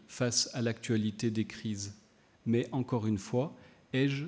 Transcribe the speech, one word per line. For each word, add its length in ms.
face 440
à 80
l'actualité 680
des 140
crises. 480
Mais 280
encore 340
une 100
fois, 380
ai-je 340